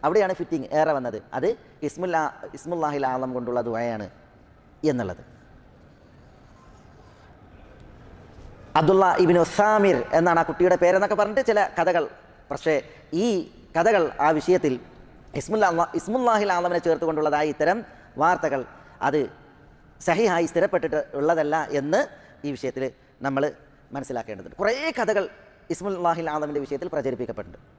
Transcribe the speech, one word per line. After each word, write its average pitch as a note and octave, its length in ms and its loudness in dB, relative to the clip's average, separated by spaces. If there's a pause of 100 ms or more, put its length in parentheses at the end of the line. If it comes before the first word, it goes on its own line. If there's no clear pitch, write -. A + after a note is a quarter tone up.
അവിടെയാണ് F#3 280 2
ഫിറ്റിംഗ് E3 400 -6
ഏറെ D#3 200 2
വന്നത്. A#2+ 300 -4 (120)
അത് F#3 220 -2 (260)
ഇസ്മുല്ലാ-, D#3+ 720 -4
ഇസ്മുല്ലാഹിൽ D3 520 -4
ആളം B2+ 280 -4
കൊണ്ടുള്ള B2 260 -4
ദുആയാണ് A2+ 500 -6 (760)
എന്നുള്ളത്. A#2+ 480 -4 (3500)
അബ്ദുള്ള F3+ 420 6
ഇബ്നു F3 260 6
സാമിർ G3+ 680 4
എന്നാണ് E3 280 4
ആ - 20 2
കുട്ടിയുടെ F3 340 2
പേരെന്നൊക്കെ F#3+ 380 4
പറഞ്ഞിട്ട് G#3+ 320 0
ചില G#3 220 2 (100)
കഥകൾ. E3+ 300 2 (420)
പക്ഷേ D3 320 0 (300)
ഈ F#3+ 400 0 (240)
കഥകൾ F3 440 4
ആ D3+ 100 4
വിഷയത്തിൽ D#3 500 2 (540)
ഇസ്മുല്ലാ-, E3+ 600 0
ഇസ്മുല്ലാഹിൽ A3 580 0
ആളമിനെ F3 260 0
ചേർത്തുകൊണ്ടുള്ളതായ D3+ 680 0
ഇത്തരം E3+ 360 0 (340)
വാർത്തകൾ D3 460 0 (380)
അത് C#3 280 0 (680)
സഹിഹായി F3 460 2
സ്ഥിരപ്പെട്ടിട്ട് E3 680 -2
ഉള്ളതല്ല D3+ 560 0
എന്ന് D3 360 0 (400)
ഈ D3 40 -4
വിഷയത്തിൽ C3 400 -6 (320)
നമ്മൾ C#3 300 -2 (400)
മനസ്സിലാക്കേണ്ടതുണ്ട്. A#2 640 -10
കുറേ C4 420 -2
കഥകൾ G#3 300 0 (420)
ഇസ്മുല്ലാഹിൽ E3+ 600 -2
ആളമിൻ്റെ D3 300 -4
വിഷയത്തിൽ C#3 280 -6
പ്രചരിപ്പിക്കപ്പെട്ടിട്ടുണ്ട്. A#2+ 800 -6 (120)